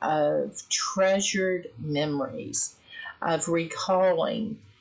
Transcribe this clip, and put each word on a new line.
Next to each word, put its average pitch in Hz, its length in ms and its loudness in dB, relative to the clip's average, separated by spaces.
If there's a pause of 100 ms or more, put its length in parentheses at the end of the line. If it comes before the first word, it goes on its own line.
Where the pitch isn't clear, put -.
of 151 680 0
treasured 190 1080 0
memories, 147 1000 -4 (460)
of 165 260 0
recalling 165 1120 2 (240)